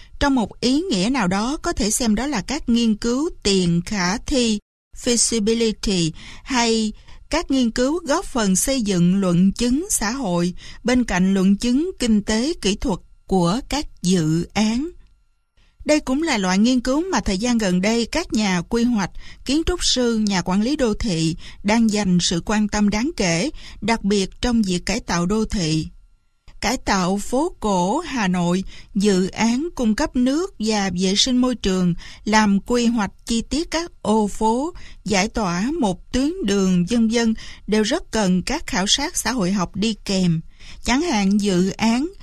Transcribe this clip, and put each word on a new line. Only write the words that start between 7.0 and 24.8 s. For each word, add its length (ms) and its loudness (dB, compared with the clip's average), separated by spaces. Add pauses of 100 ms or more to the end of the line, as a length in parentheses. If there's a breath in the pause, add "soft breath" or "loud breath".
các 220 -2
nghiên 200 2
cứu 340 0
góp 200 0
phần 300 0
xây 260 0
dựng 340 2
luận 360 2
chứng 380 0
xã 220 -2
hội, 420 -2 (300 loud breath)
bên 200 2
cạnh 300 2
luận 240 4
chứng 420 0
kinh 240 2
tế 380 0
kỹ 140 0
thuật 240 -2 (280)
của 320 2 (100)
các 320 -4
dự 520 2
án. 360 0 (960)
Đây 140 4
cũng 240 -2
là 140 0
loại 200 2
nghiên 220 4
cứu 320 0
mà 80 2
thời 180 -2
gian 200 0
gần 240 2
đây 240 0
các 280 -4
nhà 280 0
quy 220 -2
hoạch, 280 0 (340 loud breath)
kiến 200 0
trúc 200 -2
sư, 320 2
nhà 240 0
quản 200 0
lý 140 0
đô 180 0
thị 420 0 (280 loud breath)
đang 280 2
dành 300 2
sự 240 -2
quan 220 0
tâm 220 2
đáng 280 -2
kể, 320 0 (320 loud breath)
đặc 220 -2
biệt 260 0 (120)
trong 200 2
việc 240 -2